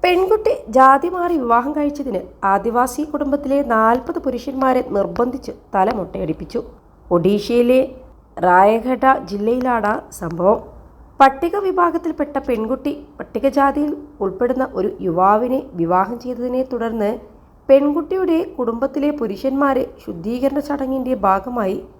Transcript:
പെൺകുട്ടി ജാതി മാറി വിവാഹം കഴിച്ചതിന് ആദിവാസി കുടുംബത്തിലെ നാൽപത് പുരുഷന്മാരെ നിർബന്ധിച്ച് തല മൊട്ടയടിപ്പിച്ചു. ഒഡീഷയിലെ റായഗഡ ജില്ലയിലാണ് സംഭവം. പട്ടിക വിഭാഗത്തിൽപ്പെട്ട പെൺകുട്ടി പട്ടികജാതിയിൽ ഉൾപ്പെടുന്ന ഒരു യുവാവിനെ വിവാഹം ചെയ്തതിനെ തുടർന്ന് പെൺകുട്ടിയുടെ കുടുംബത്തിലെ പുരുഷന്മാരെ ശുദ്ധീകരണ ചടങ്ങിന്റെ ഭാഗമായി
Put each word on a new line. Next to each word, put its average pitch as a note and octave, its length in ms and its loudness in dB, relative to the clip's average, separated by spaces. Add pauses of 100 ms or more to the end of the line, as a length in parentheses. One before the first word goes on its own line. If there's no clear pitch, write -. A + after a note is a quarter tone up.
പെൺകുട്ടി F#4+ 480 2 (240)
ജാതി C4+ 380 6
മാറി F4 280 -2
വിവാഹം A#3+ 340 0
കഴിച്ചതിന് C#4+ 440 -4 (320)
ആദിവാസി A#3 580 0
കുടുംബത്തിലെ C#4 480 -2 (140)
നാൽപത് A#3+ 520 2
പുരുഷന്മാരെ C4 560 0 (160)
നിർബന്ധിച്ച് A#3 560 -2 (220)
തല G3 140 4 (100)
മൊട്ടയടിപ്പിച്ചു. F3+ 640 -6 (560)
ഒഡീഷയിലെ A#3 640 2 (640)
റായഗഡ A3+ 580 4 (260)
ജില്ലയിലാണ് A3+ 640 -2 (280)
സംഭവം. F3 380 2 (600)
പട്ടിക C4+ 360 4 (100)
വിഭാഗത്തിൽപ്പെട്ട E4+ 680 -2 (120)
പെൺകുട്ടി B3 440 -2 (260)
പട്ടികജാതിയിൽ C#4 760 0 (320)
ഉൾപ്പെടുന്ന A#3+ 420 -2 (120)
ഒരു F#3+ 120 -2 (160)
യുവാവിനെ G#3+ 540 2 (200)
വിവാഹം F#3 440 0
ചെയ്തതിനെ B3 380 -4 (100)
തുടർന്ന് A3+ 380 -2 (580)
പെൺകുട്ടിയുടെ D#4+ 720 2 (180)
കുടുംബത്തിലെ C4 520 -2 (100)
പുരുഷന്മാരെ C4+ 640 0 (220)
ശുദ്ധീകരണ A#3+ 640 -4
ചടങ്ങിന്റെ C4 460 -4 (120)
ഭാഗമായി G3 520 -2 (220)